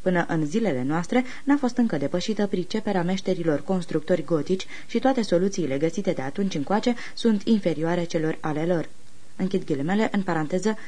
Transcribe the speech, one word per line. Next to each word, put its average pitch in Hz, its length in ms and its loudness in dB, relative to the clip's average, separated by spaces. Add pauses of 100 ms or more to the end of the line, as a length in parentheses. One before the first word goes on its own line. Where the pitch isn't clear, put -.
Până 175 260 2
în 160 180 0
zilele 156 380 0
noastre, 170 400 0 (200)
n-a 285 140 4
fost 247 200 0
încă 226 200 2
depășită 180 500 0
priceperea 196 560 0
meșterilor 170 580 0
constructori 170 640 0
gotici 170 440 0 (200)
și 233 120 -2
toate 262 220 2
soluțiile 180 560 2
găsite 165 340 0
de 156 100 -2
atunci 185 340 -2
încoace 208 400 2 (180)
sunt 214 300 2
inferioare 175 600 2
celor 160 360 0
ale 156 260 -2
lor. 165 240 0 (460)
Închid 185 300 0
ghilimele, 180 460 0
în 208 100 0
paranteză, 185 560 0 (100)